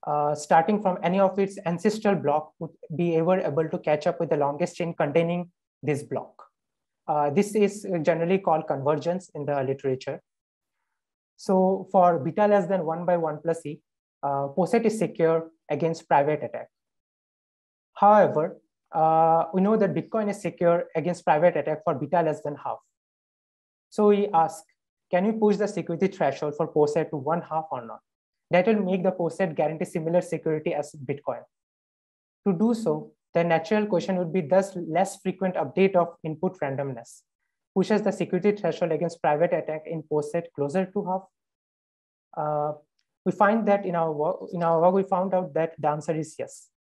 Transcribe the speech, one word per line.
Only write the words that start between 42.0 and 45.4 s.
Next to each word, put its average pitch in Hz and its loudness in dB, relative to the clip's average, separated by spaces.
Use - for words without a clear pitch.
Uh, 151 -2
we 185 0
find 214 4
that 202 2
in 180 -4
our 165 0
work, 151 -2
in 170 -4
our 165 2
work, 180 6
we 196 2
found 185 -2
out 185 -2